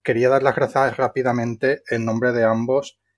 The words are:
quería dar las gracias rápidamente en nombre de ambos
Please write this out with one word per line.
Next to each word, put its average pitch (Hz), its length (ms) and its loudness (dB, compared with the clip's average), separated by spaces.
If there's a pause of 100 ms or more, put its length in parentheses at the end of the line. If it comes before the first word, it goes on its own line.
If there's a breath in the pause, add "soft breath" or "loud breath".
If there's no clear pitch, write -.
quería 123 280 2
dar 135 120 4
las 135 140 2
gracias 135 400 0
rápidamente 123 960 -2
en 113 160 -4
nombre 117 260 0
de 117 120 0
ambos 117 540 -2 (200)